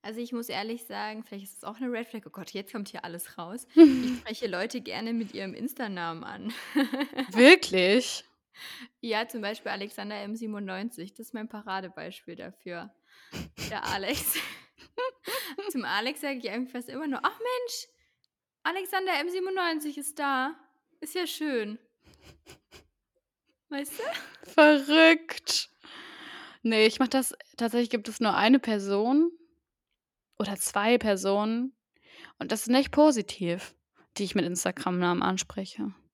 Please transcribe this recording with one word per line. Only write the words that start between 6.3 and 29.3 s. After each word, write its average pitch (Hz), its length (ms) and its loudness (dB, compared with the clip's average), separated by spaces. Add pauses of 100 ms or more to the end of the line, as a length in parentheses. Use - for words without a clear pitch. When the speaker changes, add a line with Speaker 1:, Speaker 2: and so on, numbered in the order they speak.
Speaker 1:
<laughs> 262 520 -2
Speaker 2:
Wirklich? 220 960 6 (760)
Speaker 1:
Ja, 226 280 -4
zum 233 140 -10
Beispiel 208 300 -8
Alexander 208 440 -10
M 202 200 -10
siebenundneunzig. 202 760 -10
Das 226 140 -18
ist - 60 -18
mein 220 140 -10
Paradebeispiel 190 880 -12
dafür. 185 580 -14 (760)
Der 220 140 -6
Alex. 202 540 -4
<laughs> - 60 -6 (800)
Speaker 2:
<laughs> 392 440 -8
Speaker 1:
Zum 247 140 -6
Alex 214 360 -4
sage 277 180 -6
ich 233 120 -8
eigentlich 247 220 -8
fast 247 160 -12
immer 302 180 -8
nur: 269 160 -4
„Ach - 160 -2
Mensch, 494 500 -6 (720)
Alexander 381 580 -2
M 339 100 -4
siebenundneunzig 349 680 -4
ist - 200 -10
da. 277 360 -2 (460)
Ist - 140 -12
ja 359 120 -2
schön.“ 233 520 -4 (1900)
Weißt 285 280 -8
du? 453 40 -8 (400)
Speaker 2:
Verrückt. 311 1300 6 (920)
Ne, 220 240 4
ich 220 120 2
mache 262 120 2
das, 262 240 0 (220)
tatsächlich 233 340 0
gibt 226 180 -2
es 220 120 -10
nur 208 140 4
eine 220 240 8
Person 226 720 2 (1080)